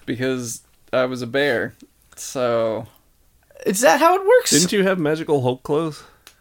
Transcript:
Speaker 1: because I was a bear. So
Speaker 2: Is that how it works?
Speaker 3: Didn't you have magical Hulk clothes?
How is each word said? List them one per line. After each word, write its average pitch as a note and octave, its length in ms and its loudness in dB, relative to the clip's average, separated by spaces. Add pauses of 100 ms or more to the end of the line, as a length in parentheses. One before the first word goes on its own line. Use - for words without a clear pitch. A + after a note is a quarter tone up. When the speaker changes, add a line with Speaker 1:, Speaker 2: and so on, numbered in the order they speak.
Speaker 1:
because B2+ 560 -6 (300)
I B2+ 140 0
was B2+ 160 -6
a B2 60 -8
bear. A#2 460 -2 (420)
So A2+ 720 -4 (800)
Speaker 2:
Is G3+ 160 -2
that C#4+ 180 6
how E4+ 160 6
it F#4+ 100 -2
works? A#4+ 260 4
Speaker 3:
Didn't E3 200 2
you G3+ 120 2
have F#3+ 160 0
magical D3+ 420 0
Hulk B2+ 220 -2
clothes? D#3 400 -4 (380)